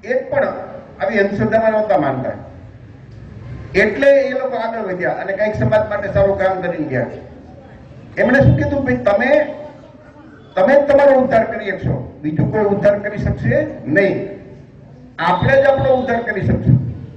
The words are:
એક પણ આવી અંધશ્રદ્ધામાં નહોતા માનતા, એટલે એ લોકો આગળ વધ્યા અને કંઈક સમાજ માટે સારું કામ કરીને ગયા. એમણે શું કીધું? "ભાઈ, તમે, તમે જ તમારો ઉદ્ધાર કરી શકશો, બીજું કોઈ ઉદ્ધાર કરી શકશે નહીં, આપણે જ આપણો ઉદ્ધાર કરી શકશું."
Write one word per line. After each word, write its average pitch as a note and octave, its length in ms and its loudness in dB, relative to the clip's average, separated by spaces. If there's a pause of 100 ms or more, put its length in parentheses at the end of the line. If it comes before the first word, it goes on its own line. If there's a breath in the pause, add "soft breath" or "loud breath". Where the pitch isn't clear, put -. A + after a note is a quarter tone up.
એક C4 280 -4
પણ C#4 160 0 (540)
આવી G3+ 180 0
અંધશ્રદ્ધામાં A3 520 0
નહોતા G#3+ 260 2
માનતા, B2+ 340 -2 (1400)
એટલે C4+ 460 4
એ B3 80 0
લોકો B3+ 280 -4
આગળ A3+ 220 -4
વધ્યા F3+ 320 -4
અને - 220 -6
કંઈક G#3 220 -2
સમાજ G#3+ 340 2
માટે G3 240 -4
સારું G3 240 2
કામ F#3 240 0
કરીને E3 260 -4
ગયા. B2 180 -2 (1120)
એમણે C4+ 220 4
શું - 180 6
કીધું? C#4+ 280 -2
"ભાઈ, B3 120 0
તમે, B3 580 2 (1000)
તમે C4+ 260 4
જ C#4+ 40 2
તમારો C#4+ 260 6
ઉદ્ધાર A#3 320 4
કરી G#3 280 -6
શકશો, - 500 -6
બીજું D#3 300 -2
કોઈ G#3+ 100 0
ઉદ્ધાર G3+ 380 2
કરી G#3 180 -8
શકશે - 500 -2 (180)
નહીં, F#3+ 440 0 (880)
આપણે C4+ 420 2
જ C#4 40 4
આપણો C4 280 2
ઉદ્ધાર A#3+ 300 -2
કરી G3 180 -6
શકશું." - 540 0 (220)